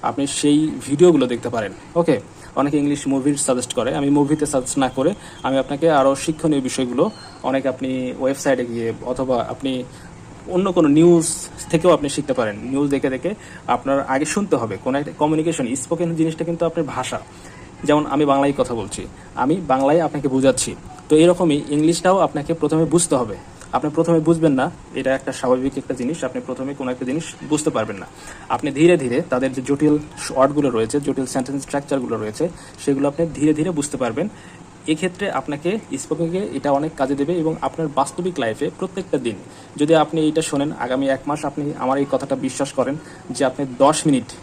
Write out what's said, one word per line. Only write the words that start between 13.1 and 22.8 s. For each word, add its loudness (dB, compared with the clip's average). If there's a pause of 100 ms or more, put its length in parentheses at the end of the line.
দেখে -4 (320)
আপনার 0
আগে 0
শুনতে 0
হবে -4
কোনো 0
একটা -6
কমিউনিকেশন। 0
স্পোকেন -2
জিনিসটা 0
কিন্তু -2
আপনার -2
ভাষা, -6 (640)
যেমন 4
আমি 2
বাংলায় 4
কথা 0
বলছি, -6 (280)
আমি 2
বাংলায় 4
আপনাকে -2
বোঝাচ্ছি, 2 (320)
তো 6
এরকমই 6
ইংলিশটাও 4
আপনাকে 0
প্রথমে 2